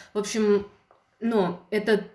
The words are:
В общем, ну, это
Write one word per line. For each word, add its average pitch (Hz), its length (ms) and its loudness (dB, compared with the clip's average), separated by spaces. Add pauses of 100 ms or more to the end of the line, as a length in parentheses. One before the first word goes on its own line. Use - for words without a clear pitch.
(140)
В 208 40 -6
общем, 208 480 0 (520)
ну, 208 400 0 (120)
это 208 320 0 (120)